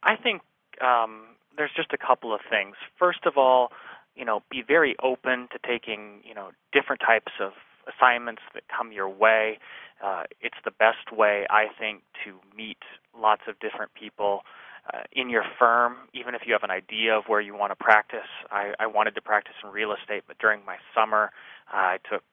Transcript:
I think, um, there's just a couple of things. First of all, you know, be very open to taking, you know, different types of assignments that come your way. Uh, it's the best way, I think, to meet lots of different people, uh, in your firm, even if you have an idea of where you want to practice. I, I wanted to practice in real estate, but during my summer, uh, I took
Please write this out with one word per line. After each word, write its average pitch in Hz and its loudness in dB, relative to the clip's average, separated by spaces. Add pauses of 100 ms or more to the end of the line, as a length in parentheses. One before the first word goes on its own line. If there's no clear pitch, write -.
I 214 2
think, 220 -4 (400)
um, 113 0 (340)
there's 147 -4
just - -6
a - -4
couple 123 0
of 104 -4
things. 101 -2 (220)
First 180 0
of 151 0
all, 127 6 (440)
you 117 -14
know, 110 -2
be 131 -8
very 147 4
open 127 -2
to 123 -12
taking, 104 -8
you 110 -20
know, 98 -14 (220)
different 143 0
types 113 2
of 98 -6 (400)
assignments 120 2 (140)
that - -14 (120)
come 117 -6
your 98 -6
way. 110 2 (440)
Uh, 95 -6 (180)
it's 117 -8
the 113 -6
best 113 2
way, 104 2
I 107 4 (120)
think, 107 -10 (220)
to 95 -18 (200)
meet 110 -12 (400)
lots 107 2
of 101 -12
different 107 -10
people, 101 -4 (520)
uh, - -12 (100)
in 127 -4
your 113 2 (140)
firm, 120 4 (180)
even 123 -10
if 117 -8
you 117 2
have 104 2
an 101 -6
idea 110 -2
of 107 0
where 107 2
you 101 -8
want 101 -2
to - -8
practice. 107 2 (200)
I, 101 -4
I 110 -2
wanted 107 0
to 110 -8
practice - -2
in 104 -18
real 104 -4
estate, 101 -8
but - -20
during 107 4
my 92 -12 (180)
summer, 107 2 (400)
uh, 98 -6
I 95 0 (120)
took 101 -6 (100)